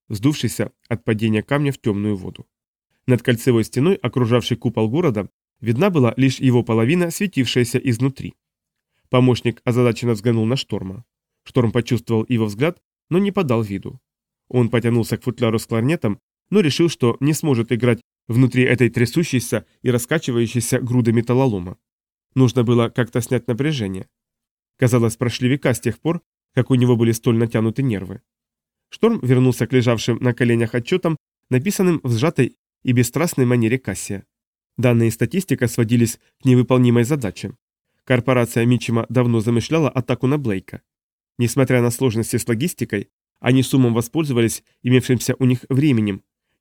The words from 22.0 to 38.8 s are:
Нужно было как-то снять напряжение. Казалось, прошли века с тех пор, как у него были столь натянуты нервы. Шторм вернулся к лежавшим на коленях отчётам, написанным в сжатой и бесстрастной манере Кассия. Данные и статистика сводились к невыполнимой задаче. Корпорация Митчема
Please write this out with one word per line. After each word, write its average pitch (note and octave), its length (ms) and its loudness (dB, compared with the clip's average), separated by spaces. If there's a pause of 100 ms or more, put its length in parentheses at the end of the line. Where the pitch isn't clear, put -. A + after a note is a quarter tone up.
Нужно B2+ 280 2
было A#2 280 2
как-то A#2+ 320 -2
снять A#2+ 260 -4
напряжение. A#2 580 -4 (680)
Казалось, A#2 400 2
прошли B2 320 -2
века C3+ 240 0
с - 80 -6
тех A2+ 180 -4
пор, E3+ 220 -4 (320)
как - 180 -2
у C3+ 40 2
него B2 200 4
были A2+ 180 2
столь A2+ 260 0
натянуты A2+ 440 -2
нервы. G2 380 -6 (680)
Шторм A3+ 300 0
вернулся B2+ 460 2
к - 60 -6
лежавшим A#2+ 460 0
на B2 160 -2
коленях A#2 400 0
отчётам, D#3+ 420 -2 (320)
написанным F3 540 0
в A#2+ 120 -2
сжатой B2+ 440 0 (240)
и B2+ 100 0
бесстрастной C3+ 520 0
манере A#2+ 340 2
Кассия. - 460 -10 (520)
Данные A#2 320 2
и - 20 0
статистика B2+ 560 -2
сводились A#2 540 0 (200)
к - 40 -8
невыполнимой B2 600 4
задаче. A#2+ 500 -6 (500)
Корпорация A#2+ 600 0
Митчема A#2 440 0